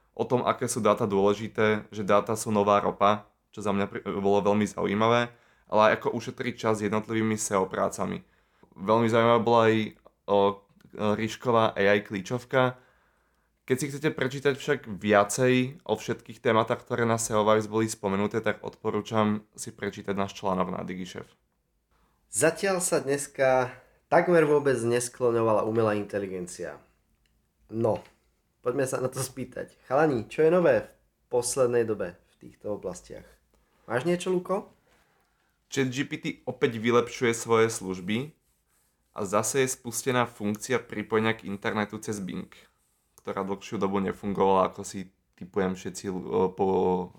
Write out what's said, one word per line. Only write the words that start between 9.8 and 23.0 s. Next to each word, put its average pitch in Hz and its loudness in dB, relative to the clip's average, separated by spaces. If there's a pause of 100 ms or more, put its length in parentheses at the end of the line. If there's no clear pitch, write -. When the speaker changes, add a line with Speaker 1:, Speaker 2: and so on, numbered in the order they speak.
Speaker 1:
o, 101 2 (760)
Ríšková 110 0
A 101 4
I 104 2
klíčovka. 123 -2 (880)
Keď 131 2
si 147 -4
chcete 143 -4
prečítať 135 -2
však 135 -4
viacej 117 2
o 107 -2
všetkých - -8
tématách, 113 2
ktoré 120 -2
na 113 2
seo 107 0
Vibes 107 4
boli 110 0
spomenuté, 104 -2
tak 104 -4
odporúčam 107 -2
si - -14
prečítať 101 -8
náš 98 -4
článok 92 -2
na 92 -8
DigiChef. 92 -12 (1040)
Speaker 2:
Zatiaľ 175 0
sa 175 0
dneska 131 0 (380)